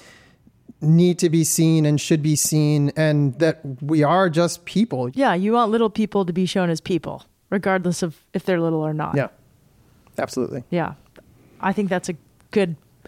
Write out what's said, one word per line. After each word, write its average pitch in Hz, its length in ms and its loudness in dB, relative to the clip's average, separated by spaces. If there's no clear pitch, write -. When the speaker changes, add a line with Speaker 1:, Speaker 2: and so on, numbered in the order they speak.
Speaker 1:
need 170 380 4
to 175 100 2
be 165 140 2
seen 160 420 2
and 147 120 2
should 156 240 0
be 151 140 2
seen, 147 600 2
and 147 420 2
that 160 220 0
we 151 220 0
are 180 260 4
just 170 380 -2
people. 139 440 -2
Speaker 2:
Yeah, 247 240 0
you 190 180 0
want 233 180 2
little 226 200 2
people 202 360 -2
to 180 60 -4
be 185 140 0
shown 180 220 -2
as 160 120 -2
people, - 440 -6
regardless 185 540 -2
of 170 160 -4
if 190 100 -6
they're 180 160 0
little 165 240 0
or 151 80 -4
not. 151 220 -4
Speaker 1:
Yeah, 131 140 0
absolutely. - 500 -6
Speaker 2:
Yeah. 170 260 -6
I 196 100 -2
think 202 180 -4
that's 180 180 -4
a 180 60 -6
good 180 260 0